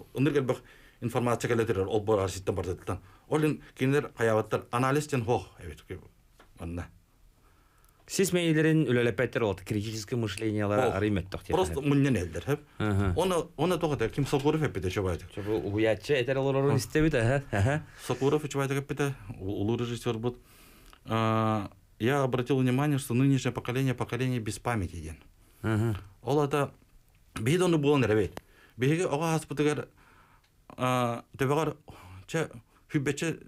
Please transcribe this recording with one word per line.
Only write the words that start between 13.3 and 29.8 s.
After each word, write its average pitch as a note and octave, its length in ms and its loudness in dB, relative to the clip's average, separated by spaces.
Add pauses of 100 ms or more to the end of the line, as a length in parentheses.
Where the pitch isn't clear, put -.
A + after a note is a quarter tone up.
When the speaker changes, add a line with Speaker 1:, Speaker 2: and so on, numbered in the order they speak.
Speaker 1:
оны F3 220 2
тоғыта, C#3+ 320 0
Ким C#3 180 -2
Сокуров D3+ 340 2
эппите, F#2+ 280 -2
чобайды. F2+ 440 -2
Speaker 2:
Чобы G#2 260 -2
уятчы A2 640 2
этер C3 160 0
олорун C3+ 340 2
Speaker 1:
Ха. C#3 60 4
Speaker 2:
истебит, D#3 380 2
аха, C3 360 2
аха. C3+ 340 2 (200)
Speaker 1:
Сокуров C#3+ 380 0
эппите C#3 360 -2
эппите, C#3 360 -2 (240)
у-, G2 220 -4
улуу A2 160 0
режиссер A#2 400 -2
бут. B2 200 -4 (680)
А, A2 640 0 (280)
я C3+ 240 2
обратил B2+ 340 0
внимание, C3 400 2
что C3 160 -4
нынешнее C3 400 2
поколение, B2+ 400 -2
поколение B2 480 -4
без G#2 180 -6
памяти, G2+ 380 -2
ден. D#2 200 -12 (440)
Speaker 2:
Аха. A2 360 0 (240)
Speaker 1:
Ол C#3+ 200 0
ата, C#3+ 320 0 (640)
бейд C#3 220 2
оны F3+ 160 4
болын C#3+ 260 4
әрәбей. G#2+ 300 2 (420)
Бейге D#3+ 320 2
оға D#3+ 300 0
хаспытыгар, D3 500 0 (880)